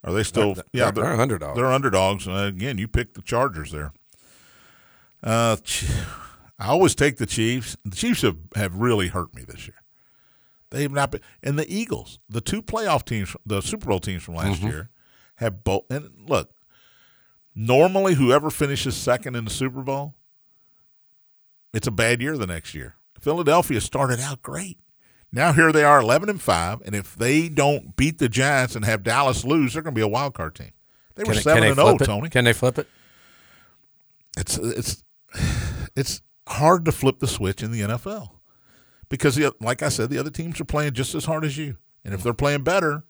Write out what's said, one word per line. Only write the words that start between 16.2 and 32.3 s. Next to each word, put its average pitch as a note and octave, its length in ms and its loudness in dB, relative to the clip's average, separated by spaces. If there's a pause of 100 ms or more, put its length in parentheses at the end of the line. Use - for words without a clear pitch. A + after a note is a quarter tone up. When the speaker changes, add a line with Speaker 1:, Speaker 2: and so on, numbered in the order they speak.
Speaker 1:
look, A#2 220 -2 (1040)
normally F3 600 4
whoever C#3+ 340 4
finishes C#3 460 -2
second B2 400 -2
in A#2 100 -6
the G#2 60 -8
Super C3 300 -4
Bowl, C#3 340 -6 (1600)
it's A2 140 -4
a A#2 40 -2
bad A#2 300 2
year D3 160 -4
the G2+ 100 -4
next E2 260 -10
year. C2 220 -12 (240)
Philadelphia D3 600 2
started B2+ 380 -2
out C3+ 220 -8
great. E3+ 360 -10 (540)
Now D#3 200 2
here D#3+ 220 6
they D3+ 100 6
are, D3 160 10
eleven C#3+ 300 4
and G3 120 -4
five, F#2 440 0
and G2+ 100 -6
if G2 200 -8
they D3 340 2
don't C#3+ 480 0
beat D#3 200 0
the B2+ 120 2
Giants C3 480 2
and G#2 80 -4
have G#2+ 180 0
Dallas B2 400 2
lose, C#3 300 2
they're D#3 100 -4
gonna D3+ 100 -6
be A2 80 2
a G#2+ 60 2
wild A2 260 -2
card D#2 220 -8
team. - 160 -16 (440)
They G3+ 80 -8
were A2+ 100 0
Speaker 2:
Can - 20 2
they, G#2+ 80 0
can D3 180 6
they A2 60 6
Speaker 1:
seven - 40 8
and C3+ 80 2
oh, E3+ 100 10
Speaker 2:
flip F#3 120 6
it? D3+ 40 4
Speaker 1:
Tony. A#2 240 -2
Speaker 2:
Can B2 160 2